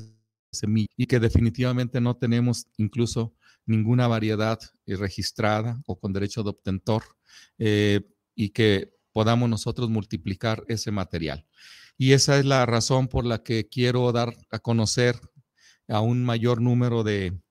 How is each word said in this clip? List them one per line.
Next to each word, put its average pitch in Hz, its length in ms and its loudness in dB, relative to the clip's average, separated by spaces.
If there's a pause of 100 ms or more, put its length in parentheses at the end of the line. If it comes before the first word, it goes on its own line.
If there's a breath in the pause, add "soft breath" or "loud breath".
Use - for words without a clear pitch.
(520)
Semilla, 107 440 0
y 127 80 -2
que 123 160 2
definitivamente 123 800 0
no 120 160 0
tenemos 120 500 0 (120)
incluso 113 560 -2 (320 soft breath)
ninguna 113 420 2
variedad, 110 500 0 (280)
eh, 98 100 -6
registrada 107 880 -4
o 113 140 -8
con 98 120 -6
derecho 101 300 -4
de 101 80 -4
obtentor, 98 540 -4 (540 loud breath)
eh, 104 420 2 (340)
y 107 140 -2
que 104 420 2 (220)
podamos 117 360 2
nosotros 113 420 -4
multiplicar 107 760 -4
ese 113 240 -6
material. 82 560 -6 (520 loud breath)
Y 131 140 4
esa 139 260 4
es 139 80 2
la 135 200 2
razón 127 400 0
por 123 200 -4
la 113 180 -4
que 113 240 -4
quiero 123 440 0
dar 117 220 -2 (160)
a 110 80 -6
conocer 120 600 0 (680 soft breath)
a 110 140 0
un 123 240 0
mayor 120 360 0
número 120 440 2
de 98 340 -2 (120)